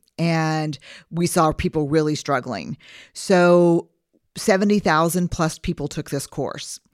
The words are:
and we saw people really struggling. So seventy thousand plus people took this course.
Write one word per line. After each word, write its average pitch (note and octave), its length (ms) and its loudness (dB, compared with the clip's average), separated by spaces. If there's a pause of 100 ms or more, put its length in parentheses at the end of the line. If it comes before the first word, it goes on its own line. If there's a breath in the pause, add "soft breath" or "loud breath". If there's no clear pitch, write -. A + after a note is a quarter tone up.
(180)
and D#3+ 600 -2 (320 loud breath)
we E3+ 160 -2
saw D#3+ 280 2
people D#3 340 -2
really D3+ 280 0
struggling. B2 600 -6 (360 loud breath)
So F3 760 4 (480)
seventy G#3 440 2
thousand E3+ 520 0
plus D#3+ 260 -4
people D3+ 300 -6
took - 220 -10
this C#3 180 -6
course. - 540 -10 (120)